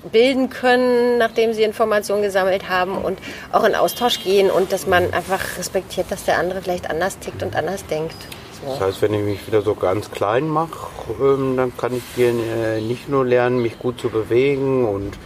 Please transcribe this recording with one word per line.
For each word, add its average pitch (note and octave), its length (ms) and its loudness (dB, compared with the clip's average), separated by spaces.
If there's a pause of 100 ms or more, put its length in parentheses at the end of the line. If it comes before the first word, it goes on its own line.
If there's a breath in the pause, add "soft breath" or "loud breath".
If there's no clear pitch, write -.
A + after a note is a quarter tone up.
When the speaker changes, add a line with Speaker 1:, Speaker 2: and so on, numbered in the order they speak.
(120)
Speaker 1:
bilden B3+ 360 4
können, B3 720 4
nachdem A3+ 340 2
sie A3 100 0
Informationen G#3 600 2
gesammelt F#3+ 480 0
haben F#3 260 0
und F#3+ 220 -4 (340 loud breath)
auch G#3+ 120 4
in G#3 100 4
Austausch F3 500 0
gehen F#3+ 260 4
und F#3 220 2
dass F#3+ 140 -4
man F3+ 260 2
einfach F#3 460 -4
respektiert, F#3 500 -4
dass - 160 -8
der C3+ 140 2
andere F#3 240 -2
vielleicht F3+ 260 -4
anders F3 300 -2
tickt - 240 -10
und F3+ 120 -6
anders E3 300 -4
denkt. D#3 320 -6 (480 loud breath)
So. C#3 60 -6
Speaker 2:
Das C3 100 -4
heißt, F#2+ 220 0
wenn G#2 100 2
ich G#2 80 0
mich G#2 260 -4
wieder G#2 140 2
so G2+ 140 0
ganz G2 360 -2
klein A#2+ 380 0
mache, D#3+ 400 -4 (320)
ähm, C3+ 380 2
dann B2+ 180 -2
kann A#2+ 180 -2
ich A#2+ 80 -4 (140)
hier, B2 120 4
äh, A2+ 520 0
nicht A#2 300 -4
nur C3+ 160 2
lernen, B2 340 4
mich A2+ 180 -2
gut B2 220 -4
zu B2 80 -2
bewegen B2+ 800 2
und G2+ 380 -4